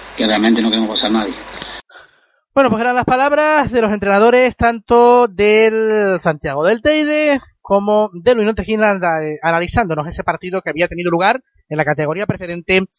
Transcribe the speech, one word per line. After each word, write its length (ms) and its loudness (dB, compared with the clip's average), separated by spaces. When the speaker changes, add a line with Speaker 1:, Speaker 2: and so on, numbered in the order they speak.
Speaker 1:
que 100 -2
realmente 340 2
no 80 0
queremos 280 -2
pasar 140 -2
nadie. 220 -2
Speaker 2:
Bueno, 160 2
pues 120 -2
eran 140 0
las 100 0
palabras 680 0
de 100 0
los 120 0
entrenadores, 640 2
tanto 720 4
del 880 2
Santiago 460 -4
del 160 2
Teide 580 0
como 500 0
del 280 0
Unión 160 0
Tejina, 360 0
anda, 320 -2
eh, 180 -6
analizándonos 680 -2
ese 180 -10
partido 360 -6
que 100 -6
había 180 -2
tenido 200 -6
lugar 320 0
en 60 -4
la 80 0
categoría 400 -2
preferente 560 -2